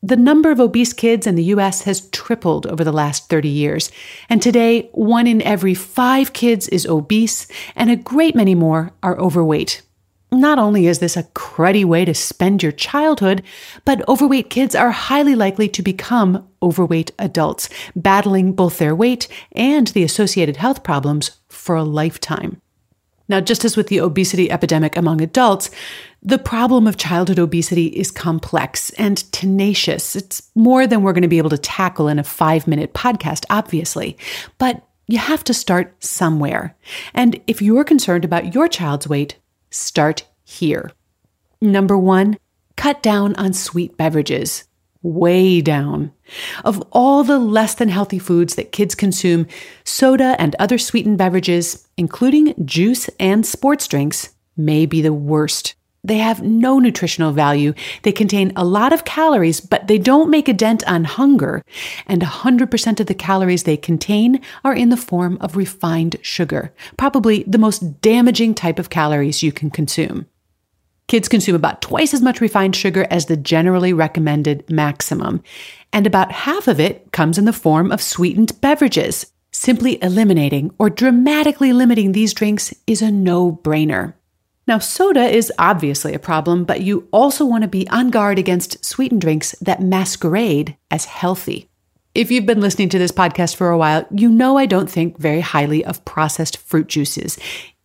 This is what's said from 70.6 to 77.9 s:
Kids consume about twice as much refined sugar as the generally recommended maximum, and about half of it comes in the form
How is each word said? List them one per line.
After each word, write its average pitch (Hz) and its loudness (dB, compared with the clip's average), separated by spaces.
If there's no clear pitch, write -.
Kids 226 0
consume 196 2
about 156 -2
twice - 0
as 269 2
much 247 2
refined 196 0
sugar 190 0
as 170 0
the 165 0
generally 175 2
recommended 151 0
maximum, 156 -4
and 208 2
about 190 2
half 330 -2
of 165 2
it 190 -2
comes 165 0
in 202 2
the 220 4
form 165 2